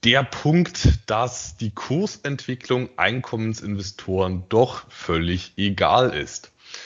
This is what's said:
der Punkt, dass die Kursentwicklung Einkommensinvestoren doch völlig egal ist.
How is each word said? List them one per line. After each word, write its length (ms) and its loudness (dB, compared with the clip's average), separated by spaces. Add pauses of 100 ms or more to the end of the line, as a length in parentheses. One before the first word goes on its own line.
der 200 4
Punkt, 840 2
dass 520 -4
die 120 -6
Kursentwicklung 1300 -4
Einkommensinvestoren 1500 -2
doch 400 2
völlig 680 -2
egal 520 4
ist. 440 -8 (320)